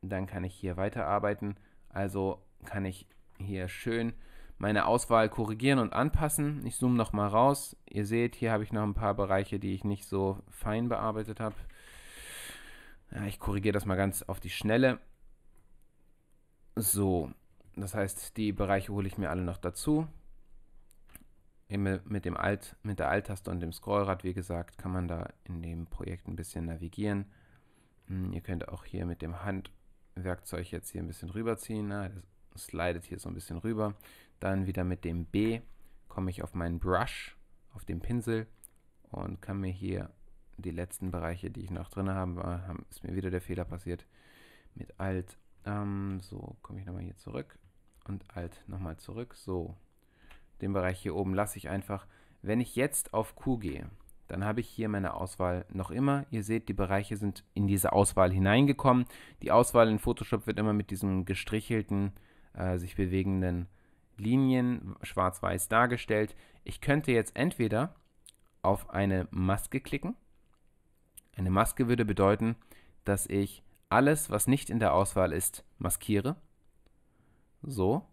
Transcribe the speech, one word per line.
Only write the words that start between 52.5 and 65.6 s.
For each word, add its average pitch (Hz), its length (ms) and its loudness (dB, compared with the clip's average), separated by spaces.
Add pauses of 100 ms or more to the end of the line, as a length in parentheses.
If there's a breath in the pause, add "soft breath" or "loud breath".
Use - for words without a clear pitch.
ich - 160 -4
jetzt - 380 0
auf 110 200 0
Q 127 240 -2
gehe, 95 300 -6 (400)
dann 92 160 -4
habe 107 160 0
ich 113 80 -4
hier 113 200 -4
meine 101 260 0
Auswahl 90 580 -2
noch 95 180 -4
immer. 139 400 2
Ihr 110 140 -2
seht, 113 240 0
die 104 60 -2
Bereiche 101 420 0
sind 98 280 -2 (100)
in 101 120 2
diese 98 260 4
Auswahl 95 400 6
hineingekommen. 123 760 6 (360 loud breath)
Die - 80 0
Auswahl 117 380 8
in 107 100 4
Photoshop 113 480 -2
wird 110 120 -2
immer 107 140 4
mit 104 180 0
diesen 95 340 0
gestrichelten, 101 880 0 (400 soft breath)
äh, 92 260 -2
sich 90 160 -6
bewegenden 92 720 0 (500 soft breath)
Linien 123 840 2
schwarz-weiß 92 640 0